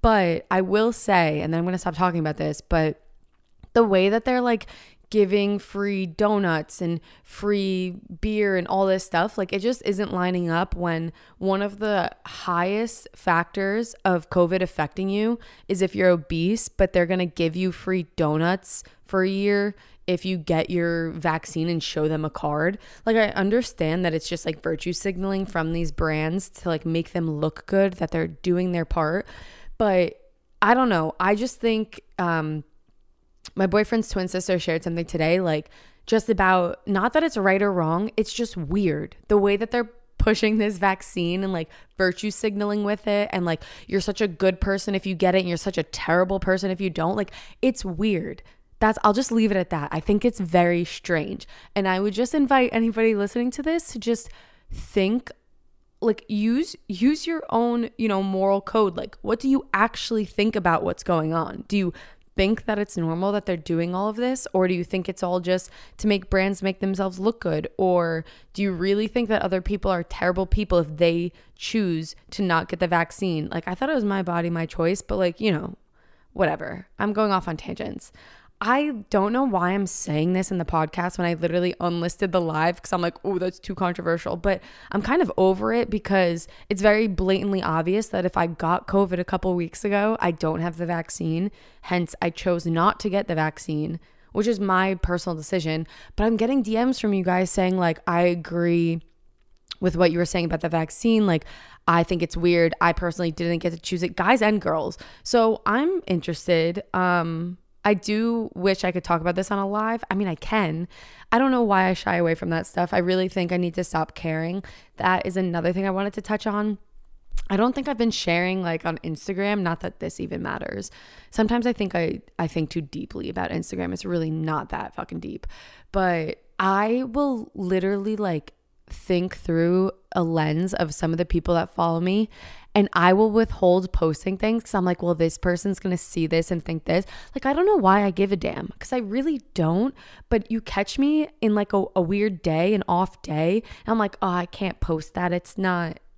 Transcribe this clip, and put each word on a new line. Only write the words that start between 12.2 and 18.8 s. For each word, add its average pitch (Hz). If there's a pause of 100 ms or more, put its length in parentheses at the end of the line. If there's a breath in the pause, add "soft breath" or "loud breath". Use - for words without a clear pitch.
highest 190
factors 196 (100)
of 180
covid 180
affecting 185
you 214 (300 loud breath)
is 185
if 190
you're 185
obese, 170
but -
they're 175
gonna 180
give 160
you 185
free 185 (100)
donuts 165 (240 soft breath)